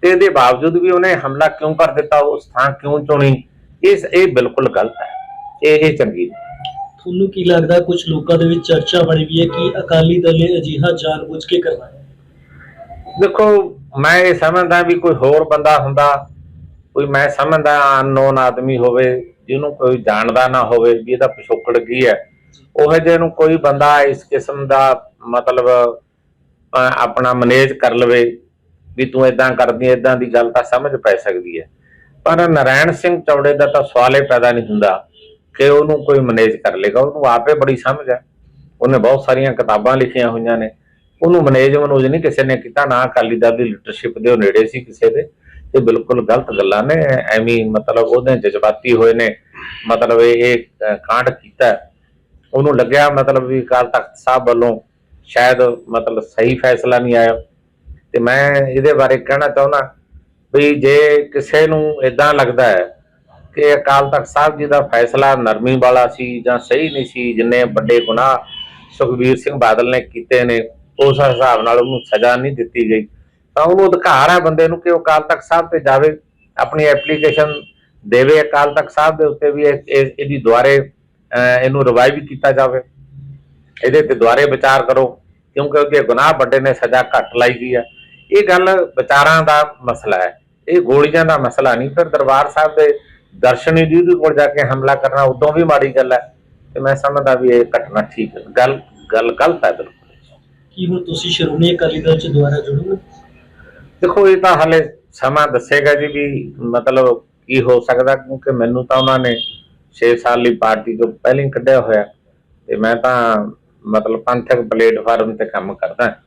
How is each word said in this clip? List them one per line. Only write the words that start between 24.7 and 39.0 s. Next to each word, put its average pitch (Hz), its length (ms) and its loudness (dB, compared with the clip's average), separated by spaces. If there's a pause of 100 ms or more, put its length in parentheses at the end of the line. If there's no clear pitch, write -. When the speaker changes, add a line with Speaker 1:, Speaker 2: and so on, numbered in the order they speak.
Speaker 1:
ਮਤਲਬ, 123 680 0 (800)
ਅ, 127 200 0
ਆਪਣਾ 123 360 0
ਮੈਨੇਜ 127 400 2
ਕਰ 123 220 0
ਲਵੇ 120 440 2 (580)
ਵੀ 127 80 -2
ਤੂੰ 131 220 0
ਏਦਾਂ 127 240 2
ਕਰਦੀ, 123 360 -2
ਏਦਾਂ 127 300 2
ਦੀ 120 180 -6
ਗੱਲ 120 180 2
ਤਾਂ 123 100 0
ਸਮਝ 135 340 -4
ਪੈ 107 200 0
ਸਕਦੀ 87 440 -6
ਹੈ। 78 100 -18 (540)
ਪਰ 165 240 0
ਨਰਾਇਣ 147 440 2
ਸਿੰਘ 175 280 -2
ਚੌੜੇ 143 340 0
ਦਾ 143 120 2
ਤਾਂ 143 160 0
ਸਵਾਲ 127 340 2
ਹੀ 139 40 4
ਪੈਦਾ 123 320 2
ਨਹੀਂ 117 140 -4
ਹੁੰਦਾ 104 420 -2 (460)
ਕਿ 135 140 2
ਉਹਨੂੰ 147 360 2
ਕੋਈ 143 140 4
ਮੈਨੇਜ 113 380 0
ਕਰ 92 200 -4
ਲੇਗਾ। 101 240 0
ਉਹਨੂੰ 143 260 -2
ਆਪੇ 120 280 2
ਬੜੀ 135 220 -2
ਸਮਝ 135 340 -4
ਹੈ, 123 140 -4 (560)
ਉਹਨੇ 127 180 0
ਬਹੁਤ 127 260 2